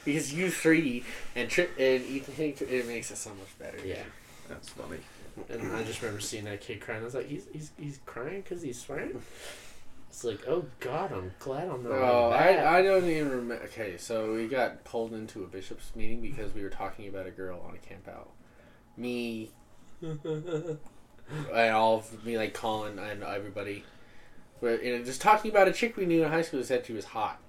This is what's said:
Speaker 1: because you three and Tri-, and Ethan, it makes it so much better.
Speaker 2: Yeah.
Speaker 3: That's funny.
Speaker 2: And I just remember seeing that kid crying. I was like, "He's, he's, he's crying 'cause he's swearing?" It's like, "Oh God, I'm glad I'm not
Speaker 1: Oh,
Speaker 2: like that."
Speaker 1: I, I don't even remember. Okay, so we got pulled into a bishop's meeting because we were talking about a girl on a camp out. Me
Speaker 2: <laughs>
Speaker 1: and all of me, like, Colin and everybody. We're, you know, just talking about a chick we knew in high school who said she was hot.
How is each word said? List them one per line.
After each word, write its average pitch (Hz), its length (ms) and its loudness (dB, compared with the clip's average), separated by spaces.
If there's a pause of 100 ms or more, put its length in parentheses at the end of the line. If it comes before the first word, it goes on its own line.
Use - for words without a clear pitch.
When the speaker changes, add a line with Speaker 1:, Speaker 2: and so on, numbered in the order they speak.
Speaker 1:
because 143 300 0
you 180 160 0
three 156 540 4 (300)
and 120 140 -2
Tri-, 175 200 4 (100)
and 131 260 6
Ethan, 135 640 -4
it 127 180 0
makes 117 240 -6
it 101 60 -10
so - 140 -10
much 98 280 -16
better. - 280 -12
Speaker 2:
Yeah. - 160 -6 (460)
Speaker 3:
That's - 200 -14
funny. - 300 -12 (500)
Speaker 2:
And 117 260 -6
I 113 100 -4
just 110 180 -6
remember 104 180 -6
seeing 107 240 -6
that 101 160 -8
kid 107 220 -10
crying. 110 180 -8
I 113 40 -6
was 123 100 -8
like, 127 140 -4
"He's, 147 240 -8
he's, 156 180 -12 (100)
he's 143 260 -10
crying 170 380 -8
'cause - 180 -8
he's 123 180 -6
swearing?" 147 400 -6 (880)
It's - 140 -14
like, 113 240 -4
"Oh 156 200 0 (120)
God, 156 340 -4
I'm 92 280 -6
glad 143 280 -4
I'm 123 140 -6
not 120 80 -6
Speaker 1:
Oh, 123 380 6
Speaker 2:
like 120 100 6 (180)
that." 143 80 4
Speaker 1:
I, 170 140 8
I 185 40 8
don't 190 260 6
even 151 220 2
remember. 120 340 -4
Okay, 101 340 -8
so 110 340 -2
we 113 140 -2
got 123 380 -2
pulled 113 280 -4
into 110 300 -10
a 87 60 -10
bishop's - 480 -8
meeting 117 240 6
because 110 340 0
we 104 80 0
were 98 80 -2
talking 101 380 -4
about 95 180 -6
a 92 60 -8
girl 92 360 -6
on 90 60 -8
a 87 40 -12
camp - 280 -14
out. - 240 -14 (680)
Me 117 540 -4 (260)
Speaker 2:
<laughs> - 260 -16
Speaker 1:
and 156 760 -4 (960)
all 110 260 6
of 107 260 -10
me, 117 140 -2
like, 107 160 -2
Colin 107 460 -4
and 101 240 -8
everybody. 101 580 -6 (760)
We're, 117 200 2
you 123 180 0
know, 120 60 -6
just 127 160 -4
talking 214 300 8
about 202 160 10
a 180 60 6
chick 226 240 0
we 196 100 0
knew 165 160 6
in 151 80 4
high 165 120 4
school 147 180 -2
who 113 40 -2
said 120 220 0
she 117 60 -8
was 104 140 -6
hot. 107 420 -4